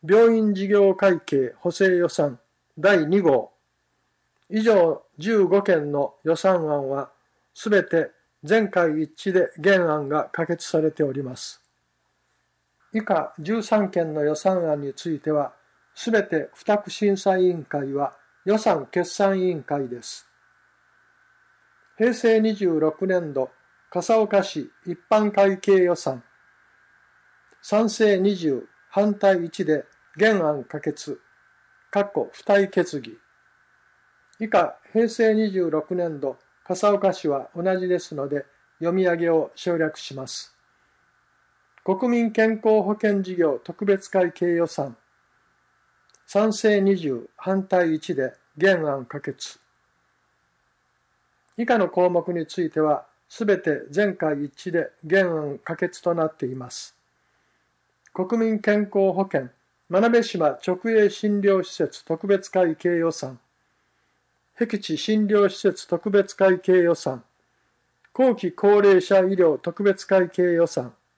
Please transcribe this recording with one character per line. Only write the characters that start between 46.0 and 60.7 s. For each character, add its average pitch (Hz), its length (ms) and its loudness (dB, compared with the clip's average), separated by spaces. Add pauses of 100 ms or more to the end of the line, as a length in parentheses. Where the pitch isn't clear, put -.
賛 214 280 0
成 208 260 2
二 196 160 2
十、 139 400 -6
反 190 320 -4
対 175 260 2
一 156 220 -6
で 131 200 -4 (220)
原 165 320 2
案 131 160 -6
可 143 140 -14
決。 - 400 -14 (2000)
以 233 80 -2
下 240 120 2
の 185 120 2
項 180 200 2
目 175 220 -2
に 170 160 -4
つ - 140 -6
い 160 80 -2
て - 100 -4
は、 151 260 0 (220)
す - 180 -8
べ 196 120 2
て 156 320 -2
全 190 260 0
会 151 300 -2
一 - 240 -12
致 - 20 -8
で 160 200 -4 (160)
原 185 220 2
案 151 320 -6
可 165 140 -8
決 - 260 -6
と 170 140 0
な 160 120 0
っ - 100 -8
て - 80 -6
い 131 100 -6
ま 123 160 -14
す。 - 240 -16 (1160)
国 185 260 -4
民 220 200 0
健 208 240 0
康 196 280 0
保 185 120 -2
険、 139 260 -4 (400)
真 180 100 0
鍋 233 240 4
島 156 420 -2
直 185 200 -2